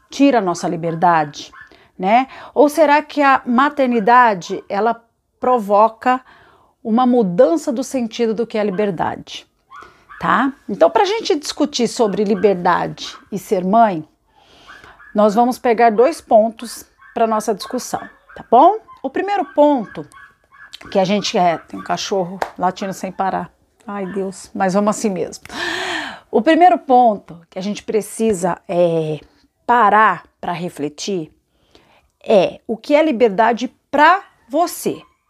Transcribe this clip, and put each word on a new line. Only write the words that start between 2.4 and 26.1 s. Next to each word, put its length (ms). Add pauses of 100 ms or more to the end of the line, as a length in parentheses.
Ou 160
será 320
que 180
a 240
maternidade, 1300
ela 340 (340)
provoca 840 (600)
uma 220
mudança 680
do 140
sentido 480
do 140
que 100
é 80
liberdade, 840 (720)
tá? 320 (160)
Então, 220
pra 160
gente 300
discutir 540
sobre 360
liberdade 880 (160)
e 80
ser 240
mãe, 460 (1080)
nós 200
vamos 240
pegar 320
dois 320
pontos 640 (260)
pra 140
nossa 280
discussão, 460 (340)
tá 160
bom? 280 (240)
O 80
primeiro 340 (100)
ponto 540 (840)
que 80
a 60
gente 320
é, 220
tem 200
um 60
cachorro 560 (160)
latindo 380
sem 180
parar. 400 (340)
Ai, 200
Deus, 480
mas 180
vamos 240
assim 140
mesmo. 340 (840)